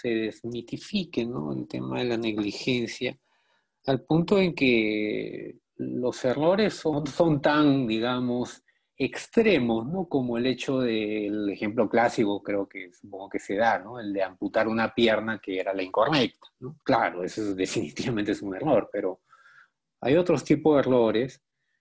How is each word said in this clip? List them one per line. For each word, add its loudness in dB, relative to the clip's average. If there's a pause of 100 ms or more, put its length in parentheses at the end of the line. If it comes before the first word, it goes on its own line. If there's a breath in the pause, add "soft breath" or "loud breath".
se -2
desmitifique, -4
¿no? -6
El -6
tema -6
de -2
la 0
negligencia, -4 (680)
al 2
punto 4
en 2
que 0 (180)
los -4
errores 2
son, -2
son 2
tan, 4
digamos, -2 (340)
extremos, 2
¿no? -4
Como 0
el 0
hecho -2
del -2
ejemplo 0
clásico, 2
creo -4
que -16
supongo -16
que -6
se -6
da, 2
¿no? -12
El -6
de 0
amputar -2
una 0
pierna 2
que -6
era -2
la -2
incorrecta, 0 (140)
¿no? -12
Claro, 0
eso -6
es, -4
<laughs> -6
definitivamente -2
es -2
un -6
error, 2
pero -4 (800 soft breath)
hay 2
otros 4
tipos 4
de 6
errores 2 (400)